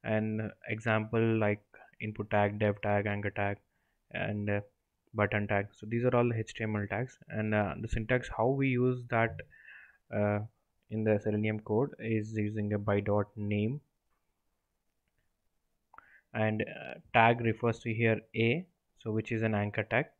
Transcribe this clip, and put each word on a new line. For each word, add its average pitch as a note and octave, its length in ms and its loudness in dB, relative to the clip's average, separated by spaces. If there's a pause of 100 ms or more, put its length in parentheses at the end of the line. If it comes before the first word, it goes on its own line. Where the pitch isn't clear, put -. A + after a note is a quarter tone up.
An A2 460 -2 (180)
example A2+ 680 0
like G#2+ 240 0 (380)
input G#2+ 320 -6
tag, G#2 260 2
dev G#2 240 0
tag, G#2 240 2
anchor G2+ 240 -2
tag, G2+ 280 -2 (520)
and, G#2 400 -4
uh, G2+ 120 0 (520)
button G#2 340 0
tag. G2+ 280 0
So - 100 -16
these A#2 200 -2
are B2+ 100 2
all A#2+ 180 4
H A2 220 -4
T A#2 80 -4
M A2 120 -2
L G2+ 140 -2
tags, A#2 300 -4 (100)
and, G#2+ 240 -2
uh, G#2 260 2
the G#2+ 80 -6
syntax, A#2+ 480 -2
how A2+ 120 2
we C3+ 220 2
use B2 420 2
that, A#2 280 0 (720)
uh, G#2 280 2 (540)
in A2 120 -2
the G#2+ 180 4
Selenium G#2+ 380 0
code G#2+ 380 0
is A2 360 -2
using G#2 380 -2
a G#2 40 0
by G2+ 220 2
dot G2+ 280 0 (100)
name, G#2 420 -2 (2500)
and, A2 300 0
uh, - 320 -10 (180)
tag A#2+ 260 8
refers A2+ 400 0
to A2+ 140 -6
here A2 260 2 (160)
A, A#2 300 2 (340)
so A2 140 -6
which A2 180 -2
is A2+ 100 -2
an A2 140 0
anchor G#2 280 -2
tag. - 240 -2 (120)